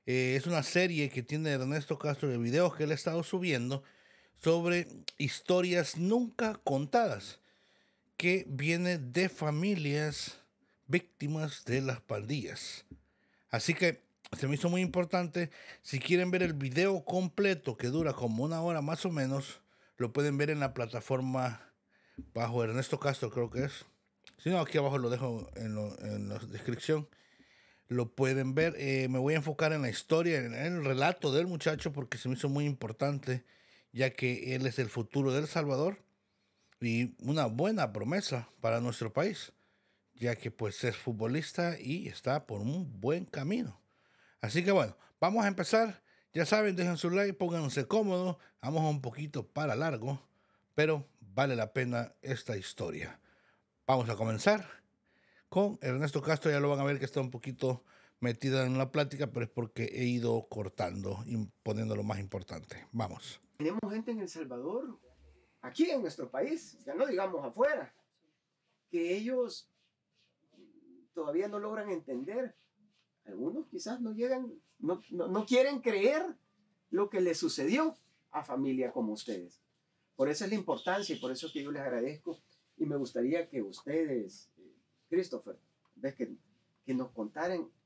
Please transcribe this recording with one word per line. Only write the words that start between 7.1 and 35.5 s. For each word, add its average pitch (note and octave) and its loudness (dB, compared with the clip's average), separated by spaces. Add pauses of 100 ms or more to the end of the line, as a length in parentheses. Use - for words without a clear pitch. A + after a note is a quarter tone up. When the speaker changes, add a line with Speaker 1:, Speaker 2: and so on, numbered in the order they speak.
Speaker 1:
que F3+ 4
viene E3+ 0
de D3 2
familias D3+ 0 (480)
víctimas D#3 -2
de B2+ 2
las B2+ -2
pandillas. - -6 (680)
Así A#2+ 0
que E3+ 2 (340)
se C3+ -2
me D#3 2
hizo E3+ 2
muy F3+ 2
importante. F3 0 (320)
Si - -4
quieren F3+ 4
ver F3+ 2
el E3+ 2
video D3+ 2
completo, F3+ 0
que B2 -2
dura D3+ 2
como A#2 0
una E3 0
hora E3 0
más D#3 -2
o F3 0
menos, C#3 -2 (360)
lo A#2+ -2
pueden C#3+ 2
ver D3 4
en D3+ 0
la C3+ 0
plataforma B2+ 0 (760)
bajo A#2 0
Ernesto B2+ 0
Castro, C3+ 0
creo A#2+ -2
que B2 -2
es. - -10 (520)
Si - -4
no, F#3 4
aquí D#3+ 0
abajo C#3 2
lo B2 0
dejo A#2+ -2
en A2 -4
lo, G#2 -4
en G#2 -6
la G#2 -6
descripción. A#2 -2 (800)
Lo B2 -2
pueden C3 2
ver. D#3+ 2
Eh, C3+ 0
me C3 2
voy C#3 4
a D#3+ 4
enfocar D#3 2
en D3+ 0
la B2+ 0
historia, D#3+ 2
en A#2 -6
el D#3 -2
relato C3+ 2
del E3 4
muchacho, E3 -2
porque C3 -6
se B2+ -4
me C3 0
hizo C#3 -2
muy D3 0
importante, B2+ -2 (480)
ya B2+ 2
que B2 -2
él C3 0
es A2+ -2
el B2 0
futuro C3 0
de C#3 4
El D#3 -2
Salvador D3+ 0 (840)